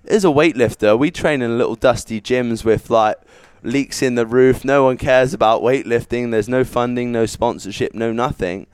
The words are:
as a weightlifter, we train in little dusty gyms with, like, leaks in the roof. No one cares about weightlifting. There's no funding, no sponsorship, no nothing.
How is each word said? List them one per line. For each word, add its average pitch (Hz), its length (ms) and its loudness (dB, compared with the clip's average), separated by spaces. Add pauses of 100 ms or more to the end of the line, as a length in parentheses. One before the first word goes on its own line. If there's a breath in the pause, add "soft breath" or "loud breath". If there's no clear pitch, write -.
as 208 160 2
a 185 40 6
weightlifter, 120 720 2
we 151 120 0
train 151 300 -2
in 117 160 -2
little 117 180 -2
dusty 113 460 -2
gyms 120 440 -2
with, 110 260 0
like, 110 260 2 (460 soft breath)
leaks 135 400 -4
in 127 140 0
the 117 100 0
roof. 127 380 4
No 135 200 2
one 131 120 2
cares 131 360 2
about 110 300 2
weightlifting. 117 680 -2
There's 110 180 0
no 127 160 0
funding, 123 480 -4
no 113 140 0
sponsorship, - 680 -6
no 113 180 -4
nothing. 113 600 -6